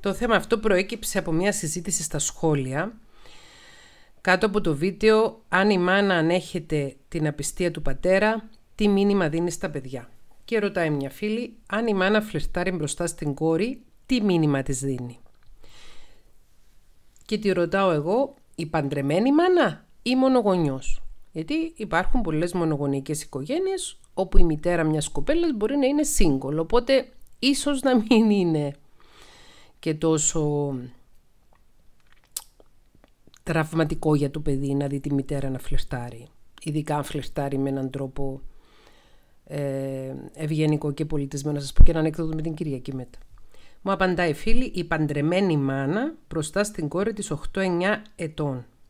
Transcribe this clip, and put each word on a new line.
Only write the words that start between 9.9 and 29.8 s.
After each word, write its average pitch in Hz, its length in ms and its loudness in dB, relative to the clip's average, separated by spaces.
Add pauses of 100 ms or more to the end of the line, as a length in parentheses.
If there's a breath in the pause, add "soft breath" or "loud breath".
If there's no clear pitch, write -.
Και 226 140 -2
ρωτάει 190 320 0
μια 139 200 -2
φίλη, 220 460 -6 (100)
«Αν 220 200 -2
η 214 80 0
μάνα 196 260 2
φλερτάρει 180 500 -2
μπροστά 170 360 -4
στην 147 280 -4
κόρη, 165 480 -2 (240)
τι - 160 0
μήνυμα 156 400 2
της 131 180 -4
δίνει;». 123 380 -6 (2000 soft breath)
Και 214 140 -4
τη 202 140 0
ρωτάω 180 380 2
εγώ, 180 440 0 (200)
«Η 165 120 -8
παντρεμένη 151 680 0
μάνα 330 540 2 (160)
ή 254 140 0
μόνο 262 220 4
γονιός;». 170 640 2 (300)
Γιατί 160 220 -6 (220)
υπάρχουν 185 440 2
πολλές 170 320 0
μονογονεϊκές 143 680 -2
οικογένειες, 359 800 -6 (140)
όπου 190 240 6
η 185 60 12
μητέρα 165 400 2
μιας 156 240 0
κοπέλας 330 440 0
μπορεί 220 240 -2
να 269 100 2
είναι 294 160 2 (160)
single, 139 400 4
οπότε 240 500 2 (300)
ίσως 277 440 0
να 254 140 4
μην 220 340 4
είναι 160 440 2 (1040 loud breath)
και 160 160 -4